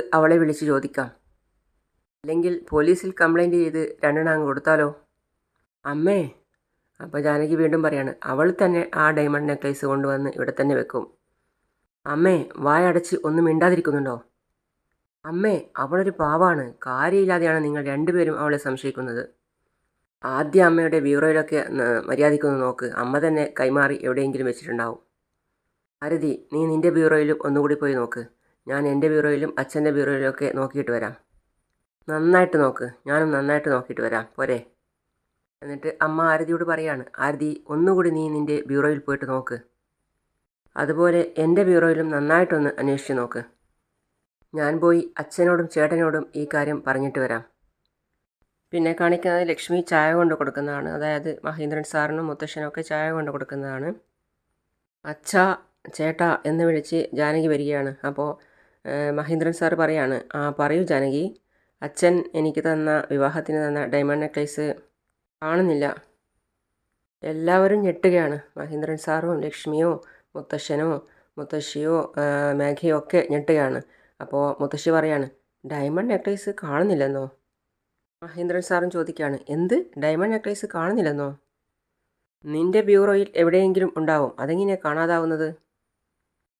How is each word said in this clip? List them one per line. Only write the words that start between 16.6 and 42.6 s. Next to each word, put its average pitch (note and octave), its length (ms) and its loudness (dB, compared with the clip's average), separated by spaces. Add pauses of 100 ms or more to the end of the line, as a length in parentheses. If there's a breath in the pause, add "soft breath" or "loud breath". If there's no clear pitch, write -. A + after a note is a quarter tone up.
കാര്യമില്ലാതെയാണ് E3+ 800 2
നിങ്ങൾ D3 220 -2
രണ്ടുപേരും D#3+ 540 0
അവളെ D3 180 0
സംശയിക്കുന്നത്. C3 640 -6 (1000)
ആദ്യം D3 420 4
അമ്മയുടെ E3 340 4
bureau-യിലൊക്കെ D3+ 600 2 (100)
ന-, A#2+ 320 0
മര്യാദയ്ക്കൊന്ന് D3 600 2
നോക്ക്. B2+ 340 -4
അമ്മ B2+ 240 -2
തന്നെ D#3 240 2 (100)
കൈമാറി C#3 500 2
എവിടെയെങ്കിലും C3 440 -2
വെച്ചിട്ടുണ്ടാവും. A#2 520 -6 (1000)
ആരതി, D3+ 320 -2 (160)
നീ D3 160 -2
നിന്റെ D#3+ 240 2
bureau-യിലും D#3 540 4
ഒന്നുകൂടി D3 320 2
പോയി C#3+ 180 0
നോക്ക്. A#2+ 300 -4 (440)
ഞാൻ C#3 200 -2
എൻ്റെ C#3 220 2
bureau-യിലും D3 480 0
അച്ഛൻ്റെ D3+ 340 0
bureau-യിലും C#3 380 0
ഒക്കെ C3+ 260 -4
നോക്കിയിട്ട് C3+ 360 -4
വരാം." A2 220 -4 (920)
"നന്നായിട്ട് E3+ 500 4
നോക്ക്, C3 300 0 (180)
ഞാനും D#3 260 0
നന്നായിട്ട് D3 380 0
നോക്കിയിട്ട് B2+ 320 -2
വരാം, A2+ 280 -2
പോരെ?" B2+ 300 -2 (1000)
എന്നിട്ട് C#3+ 280 -10 (120)
അമ്മ D#3 220 0
ആരതിയോട് E3 400 2
പറയാണ്, D#3+ 400 -4 (160)
"ആരതി, D3 320 -2 (180)
ഒന്നുകൂടി F3 400 2
നീ D#3 200 -2
നിന്റെ D3+ 320 -2
bureau-യിൽ C#3+ 380 0
പോയിട്ട് C#3 300 -6
നോക്ക്. B2+ 280 -4 (1200)
അതുപോലെ E3+ 460 2 (160)
എൻ്റെ E3+ 260 4
bureau-യിലും E3 460 4
നന്നായിട്ടൊന്ന് D#3 680 2